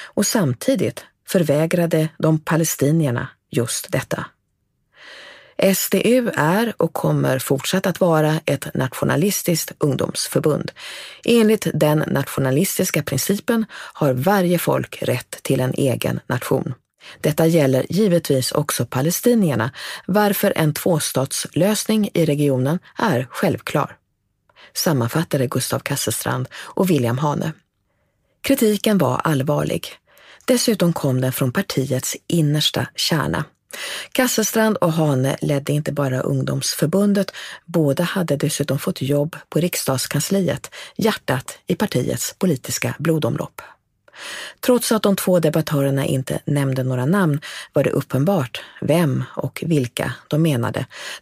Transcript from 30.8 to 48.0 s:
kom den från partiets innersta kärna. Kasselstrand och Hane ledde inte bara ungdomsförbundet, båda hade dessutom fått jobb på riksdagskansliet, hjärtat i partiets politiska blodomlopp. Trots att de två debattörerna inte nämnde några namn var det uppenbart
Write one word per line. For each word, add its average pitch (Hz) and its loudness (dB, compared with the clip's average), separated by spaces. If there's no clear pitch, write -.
kom 127 0
den 131 0
från 127 0
partiets 135 -2
innersta 151 0
kärna. - 0
Kasselstrand 220 2
och 165 2
Hane 139 2
ledde 143 -2
inte 147 -2
bara 135 0
ungdomsförbundet, 160 0
båda 156 0
hade 175 0
dessutom - -2
fått - -4
jobb 143 0
på 156 0
riksdagskansliet, 160 -2
hjärtat - -2
i 180 0
partiets - -2
politiska 127 -2
blodomlopp. 151 -2
Trots 247 2
att 220 2
de 196 4
två 180 2
debattörerna 147 2
inte 139 -2
nämnde 139 0
några 127 -2
namn 160 2
var 143 2
det - 2
uppenbart 151 0